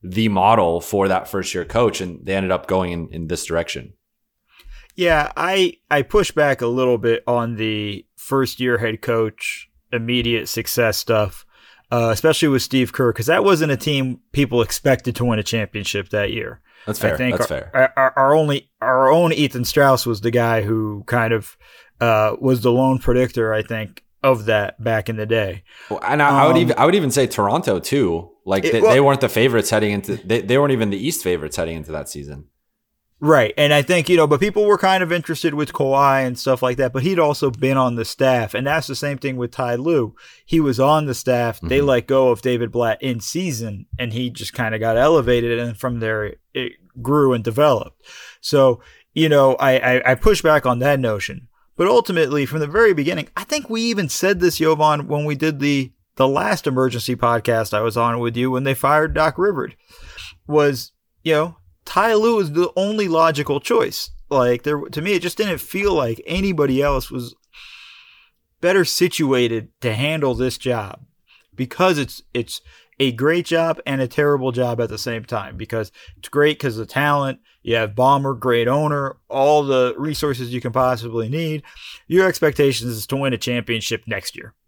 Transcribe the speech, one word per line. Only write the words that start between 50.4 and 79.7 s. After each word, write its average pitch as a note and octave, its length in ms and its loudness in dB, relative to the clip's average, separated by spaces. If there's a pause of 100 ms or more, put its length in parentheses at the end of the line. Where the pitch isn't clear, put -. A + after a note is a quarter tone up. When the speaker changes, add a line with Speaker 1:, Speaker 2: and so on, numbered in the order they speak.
Speaker 2:
back D3+ 240 4
on B2 140 0
that C#3 180 2
notion. A#2 500 -4 (280)
But F3 100 2
ultimately, E3 580 2
from C3 140 -6
the D3+ 80 -4
very G#3 260 2
beginning, D#3 440 -2
I - 80 -8
think - 260 -6
we A3+ 120 -4
even G#3 260 -2
said F#3 320 0
this, F3 180 2
Jovan, D3+ 480 2
when D3 180 -4
we D3+ 120 -4
did D3 240 -2
the, C#3 320 0 (240)
the C3 100 4
last E3 400 0
emergency B2+ 480 0
podcast A#2 580 0
I G#2+ 100 0
was A2+ 140 -2
on A#2 220 0
with A#2 180 -4
you B2+ 140 0
when C3 140 -2
they C3+ 100 0
fired D3+ 400 0
Doc D#3 240 0
Rivers, F3 360 -2 (760)
was, C#3+ 420 0 (320)
you D#3+ 120 0
know, D#3+ 220 -2 (280)
Ty A3 300 2
Lue A3 260 4
is E3 100 -2
the E3+ 240 0
only G3+ 320 -2
logical D#3+ 540 2
choice. - 500 -2 (180)
Like, B2 360 0
there, D3 160 -2
to - 200 -8
me, F#3 120 -2
it F3 100 0
just E3+ 160 -6
didn't G3 200 -2
feel G3 360 -2
like A#2+ 320 -2
anybody D3 560 0
else C#3 300 -2
was B2 240 -10 (1200)
better F3+ 240 2
situated B2 840 0 (120)
to A#2 140 -2
handle C#3+ 400 -2
this B2 240 -4
job A2+ 440 -6 (520)
because F3 420 0
it's, - 260 -8 (120)
it's A#2+ 260 -6 (380)
a C3+ 140 0
great D#3 340 0
job E3 400 0
and C3+ 140 -4
a C3 80 -2
terrible C#3+ 420 0
job A#2+ 300 -4
at A2+ 80 -2
the G#2 100 -10
same A2+ 260 -8
time, G2 320 -8
because - 360 -8 (240)
it's - 120 -20
great D3 300 2
'cause B2 180 -4
the A2 80 -8
talent, C#3 540 -2 (240)
you A2+ 140 -2
have A2 180 -2
Ballmer, C3+ 440 2
great A#2+ 280 2
owner, C#3+ 500 -2 (120)
all D3 340 4
the B2+ 340 2